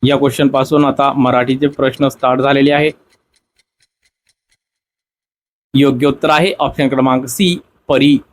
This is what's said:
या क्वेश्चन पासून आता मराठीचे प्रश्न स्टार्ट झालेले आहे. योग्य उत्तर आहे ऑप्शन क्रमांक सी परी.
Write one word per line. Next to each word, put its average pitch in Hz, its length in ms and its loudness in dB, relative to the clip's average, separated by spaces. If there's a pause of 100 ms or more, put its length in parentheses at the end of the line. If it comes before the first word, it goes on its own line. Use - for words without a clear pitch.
या 139 120 2
क्वेश्चन 143 300 0
पासून 135 380 0
आता 139 280 0
मराठीचे 131 540 0
प्रश्न 139 400 -2
स्टार्ट 131 340 -2
झालेले 139 300 2
आहे. 151 200 0 (2750)
योग्य 135 340 2
उत्तर 143 220 -2
आहे 160 240 2
ऑप्शन 139 360 -2
क्रमांक 131 360 0
सी 175 340 -2 (280)
परी. 139 300 2 (160)